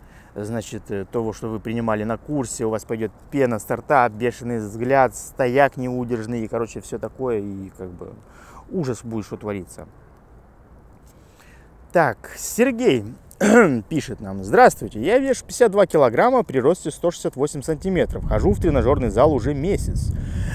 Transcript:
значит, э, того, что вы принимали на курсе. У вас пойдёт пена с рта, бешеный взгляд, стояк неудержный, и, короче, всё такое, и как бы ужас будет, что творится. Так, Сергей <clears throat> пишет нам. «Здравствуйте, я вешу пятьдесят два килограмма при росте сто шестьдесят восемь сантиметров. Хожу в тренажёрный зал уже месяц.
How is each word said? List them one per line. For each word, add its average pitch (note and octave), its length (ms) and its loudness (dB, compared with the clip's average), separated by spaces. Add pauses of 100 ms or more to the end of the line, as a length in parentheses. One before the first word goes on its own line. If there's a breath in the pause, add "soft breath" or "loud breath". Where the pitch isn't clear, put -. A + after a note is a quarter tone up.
(340 soft breath)
значит, G#2+ 560 -8
э, G2 200 -6
того, A2+ 220 -4
что A2+ 160 -8
вы A2 120 -6
принимали A2+ 440 -2
на A2 140 -4
курсе. - 480 -6
У - 20 0
вас A2 160 -4
пойдёт A2 260 -4 (200)
пена B2 280 0
с - 160 -6
рта, B2 360 2
бешеный A#2 480 -4
взгляд, A#2+ 580 2
стояк C3 640 0
неудержный, A#2+ 640 -4
и, - 20 -8
короче, A2+ 360 -6
всё - 160 -10
такое, A#2 400 -4
и G2 400 -8
как F#2 100 -12
бы F2 240 -16 (580 loud breath)
ужас C3 320 -4
будет, A2+ 220 -8
что G#2+ 140 -12
творится. G2+ 480 -10 (2000 soft breath)
Так, D3 260 2 (180)
Сергей A3+ 680 0 (360)
<clears throat> G3 480 6
пишет C3+ 320 -4
нам. G2 240 -8
«Здравствуйте, B2+ 580 4
я G3+ 160 4
вешу C4+ 260 -2
пятьдесят A#3 280 2
два G3 140 4
килограмма E3 580 4
при C3 160 -2
росте D3+ 320 0
сто - 180 -2
шестьдесят - 240 -6
восемь C#3 280 -4
сантиметров. D#3+ 640 -2
Хожу A#2 240 2
в - 80 -2
тренажёрный C#3 500 2
зал C3 220 6
уже C3+ 220 0
месяц. D3 580 -2 (420 loud breath)